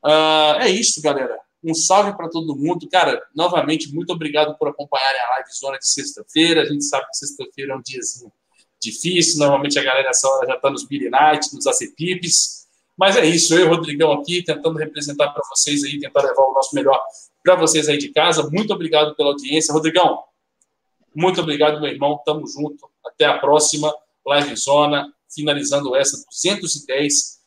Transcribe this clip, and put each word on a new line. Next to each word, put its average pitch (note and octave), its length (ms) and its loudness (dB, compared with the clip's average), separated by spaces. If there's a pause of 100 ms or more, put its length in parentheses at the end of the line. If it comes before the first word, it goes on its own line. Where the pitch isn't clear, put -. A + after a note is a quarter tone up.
Ah, D#3 580 4
é B3 80 4
isso, G3 340 0
galera. C3 360 -2 (240)
Um D#3+ 120 -2
salve G3 420 2
pra E3+ 120 -8
todo D#3+ 260 -6
mundo. D#3 340 -4
Cara, D3+ 320 2 (140)
novamente, D#3 580 -2
muito E3+ 180 -6
obrigado D3+ 460 -2
por D3+ 120 -2
acompanharem C3+ 520 -2
a A#2+ 140 -4
live C3 180 -8
Zona C3+ 240 -8
de - 100 -6
sexta-feira. D#3 760 0
A C#3+ 40 2
gente C#3+ 200 -4
sabe C3+ 220 -4
que - 100 -10
sexta-feira C3+ 560 -10
é - 20 -8
um B2+ 60 -12
diazinho B2 500 -12 (500)
difícil. E3 580 -2
Normalmente C#3+ 380 2
a C3+ 60 0
galera C3 260 0
essa B2 180 0
hora C3+ 200 2
já B2+ 100 -2
tá C#3 140 0
nos - 120 -8
Beer C3 280 -6
Night, D3 420 4
nos B2+ 140 -4
A B2+ 60 2
C - 220 -4
Pipes. F3 680 -2 (300)
Mas G3 200 4
é - 100 4
isso, D#3+ 280 4
eu E3+ 60 8
e F#3 40 8
o D#3+ 60 6
Rodrigão D#3 420 2
aqui E3 320 -2
tentando D#3+ 360 -4
representar C#3+ 500 -4
pra C#3+ 200 -8
vocês D3 340 -2
aí, C#3+ 160 -6
tentar C#3 240 0
levar C3+ 180 2
o C3+ 120 4
nosso C3+ 200 0
melhor C3+ 260 2 (440)
pra F3+ 120 6
vocês D#3 320 2
aí D3 100 2
de C#3+ 120 -6
casa. D#3 400 0
Muito G3+ 240 -2
obrigado D#3 420 0
pela C#3+ 140 0
audiência. C#3+ 420 -2
Rodrigão, D#3+ 520 2 (920)
muito F3+ 280 0
obrigado, D3+ 380 0
meu D3 120 -4
irmão. C#3+ 340 -2
Tamo D3+ 220 -4
junto. - 420 -10 (160)
Até D3 200 0
a C#3 120 2
próxima D3+ 560 2 (320)
Live C#3+ 300 0
Zona, C#3+ 580 0 (200)
finalizando C#3+ 600 -2
essa C#3 320 0
duzentos F3+ 480 -4
e C#3+ 120 -16
dez. C#3+ 600 -2